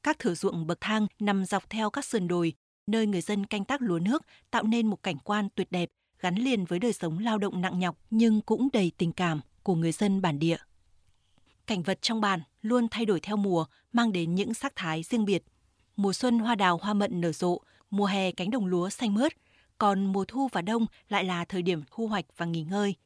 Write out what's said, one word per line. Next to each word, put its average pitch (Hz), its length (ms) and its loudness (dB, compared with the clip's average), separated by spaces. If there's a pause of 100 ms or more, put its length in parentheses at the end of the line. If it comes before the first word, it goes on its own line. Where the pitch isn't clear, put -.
Các 311 160 0
thửa 185 140 0
ruộng 165 340 -2
bậc 170 140 -2
thang 214 260 0 (120)
nằm 202 260 0
dọc 190 240 -4
theo 214 200 -2
các 277 160 -6
sườn 190 220 -2
đồi, 170 260 0 (340)
nơi 220 200 2
người 185 140 0
dân 202 240 -2
canh 208 200 -4
tác 277 160 -2
lúa 180 180 0
nước, 226 260 0 (260)
tạo 226 120 0
nên 220 240 2
một 202 160 -2
cảnh 175 200 -4
quan 208 320 -2
tuyệt 190 160 -4
đẹp, 175 180 -2 (300)
gắn 180 160 -2
liền 233 300 0
với 175 140 -2
đời 226 140 0
sống 165 260 -4
lao 220 180 0
động 190 240 -2
nặng 180 180 0
nhọc 180 180 -2 (120)
nhưng 220 320 4
cũng 220 320 0
đầy 185 240 4
tình 165 140 2
cảm 165 300 0 (220)
của 185 120 2
người 165 160 2
dân 196 300 2
bản 156 180 0
địa. 165 180 2 (1080)
Cảnh 185 160 -2
vật 190 180 -2
trong 220 200 -2
bản 190 200 0 (200)
luôn 233 300 2
thay 226 140 -2
đổi 190 140 2
theo 208 180 -4
mùa, 180 280 2 (280)
mang 233 180 2
đến 170 240 0
những 202 180 0
sắc 277 220 -6
thái 165 280 -4
riêng 220 220 0
biệt. 196 180 0 (520)
Mùa 196 180 0
xuân 233 260 2
hoa 226 160 0
đào 180 260 2
hoa 208 120 -2
mận 190 280 0
nở 170 100 0
rộ, 175 300 -2 (280)
mùa 202 160 0
hè 190 260 0
cánh 180 200 -4
đồng 226 140 0
lúa 180 240 0
xanh 208 240 -2
mướt, 262 200 2 (440)
còn 196 280 2
mùa 190 200 0
thu 262 260 -2
và 180 100 -2
đông 220 240 0 (240)
lại 202 140 0
là 175 220 -2
thời 185 160 -4
điểm 170 300 0
thu 226 160 -4
hoạch 208 180 -2 (120)
và 170 80 -4
nghỉ 165 180 -2
ngơi. 196 320 -2 (100)